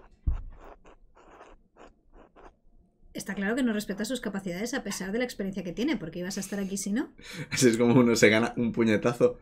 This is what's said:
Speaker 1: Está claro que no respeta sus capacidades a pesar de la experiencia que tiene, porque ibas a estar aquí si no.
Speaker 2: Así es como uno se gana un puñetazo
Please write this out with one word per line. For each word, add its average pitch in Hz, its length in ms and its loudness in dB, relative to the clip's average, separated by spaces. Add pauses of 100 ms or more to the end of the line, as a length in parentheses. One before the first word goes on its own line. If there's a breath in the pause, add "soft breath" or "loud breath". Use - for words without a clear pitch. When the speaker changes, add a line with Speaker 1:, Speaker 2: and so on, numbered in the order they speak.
(3250)
Speaker 1:
Está - 220 -10
claro 202 220 -2
que 277 60 0
no 233 100 0
respeta 208 320 -4
sus 247 160 -4
capacidades 196 520 -6
a 269 120 -4
pesar 190 280 -6
de 226 60 -2
la 254 60 0
experiencia 190 400 -6
que 175 80 -8
tiene, 240 240 -2
porque 175 240 -8
ibas 180 160 -6
a 202 40 -6
estar 202 200 -6
aquí 196 160 -6
si 196 160 -4
no. 269 200 -4 (380 loud breath)
Speaker 2:
Así 131 180 6
es 113 80 4
como 120 240 4
uno 120 140 6
se 110 140 8
gana 110 280 2
un 117 160 -2
puñetazo 120 680 2